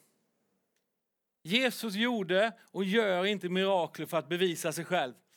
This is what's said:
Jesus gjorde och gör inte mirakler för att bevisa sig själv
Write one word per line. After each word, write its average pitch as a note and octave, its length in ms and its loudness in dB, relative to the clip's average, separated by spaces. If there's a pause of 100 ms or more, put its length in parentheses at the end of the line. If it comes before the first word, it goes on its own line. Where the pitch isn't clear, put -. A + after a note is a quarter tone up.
(1400)
Jesus A3+ 540 -2
gjorde G#3+ 560 0 (100)
och - 220 -6
gör F#3+ 420 2
inte F#3+ 240 -2
mirakler F#3 560 0
för E3 120 -4
att C#3 120 -2
bevisa E3+ 420 0
sig E3 140 -8
själv D3 280 0 (240)